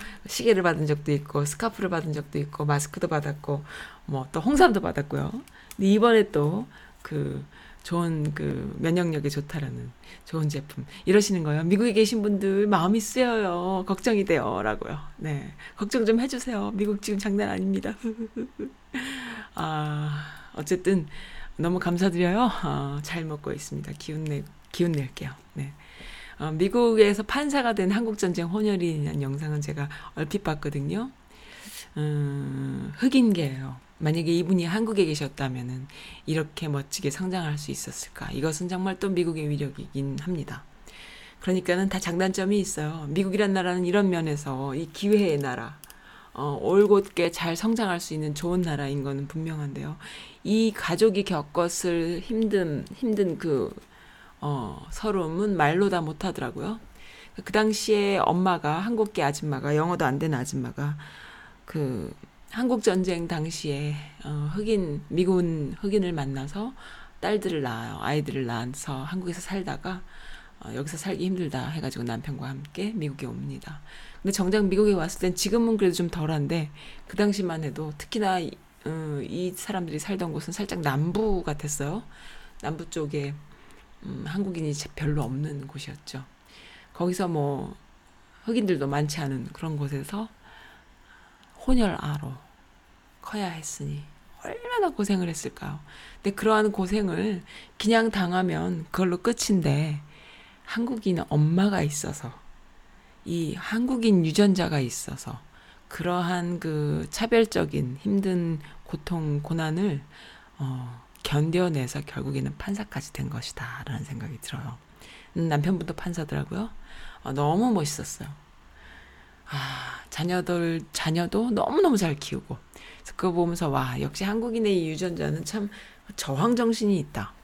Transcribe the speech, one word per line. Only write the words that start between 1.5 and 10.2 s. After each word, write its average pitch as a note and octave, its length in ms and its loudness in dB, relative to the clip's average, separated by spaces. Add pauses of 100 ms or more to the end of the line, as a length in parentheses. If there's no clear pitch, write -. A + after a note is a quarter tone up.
받은 D#3+ 240 -2
적도 D3 260 -4
있고, D3 260 -4
마스크도 D3 440 0
받았고, D3 540 -2 (420)
뭐, C3+ 260 -4
또 D#3+ 80 0
홍삼도 C4 400 6
받았고요. C#3+ 520 -2 (440)
근데 G3 140 2
이번에 G#3+ 420 6
또 E3 360 0 (360)
그 C#3+ 420 -4 (380)
좋은, E3 500 0
그 C#3+ 460 -4
면역력에 E3 500 2
좋다라는 C#3 640 -6 (340)